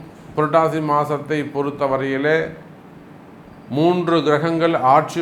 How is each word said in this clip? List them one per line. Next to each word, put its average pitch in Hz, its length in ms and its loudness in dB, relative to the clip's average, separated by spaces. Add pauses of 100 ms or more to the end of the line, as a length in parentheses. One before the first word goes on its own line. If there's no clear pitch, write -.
(380)
புரட்டாசி 156 440 2 (120)
மாசத்தை 147 460 -2 (140)
பொறுத்தவரையிலே 139 840 -2 (1400)
மூன்று 170 380 2 (100)
கிரகங்கள் 165 500 2 (160)
ஆட்சி 151 300 2